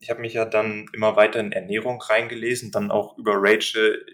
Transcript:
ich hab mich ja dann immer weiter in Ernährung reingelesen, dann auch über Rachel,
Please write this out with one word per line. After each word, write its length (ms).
ich 80
hab 80
mich 160
ja 120
dann 480
immer 220
weiter 240
in 120
Ernährung 500
reingelesen, 680
dann 180
auch 300
über 160
Rachel, 680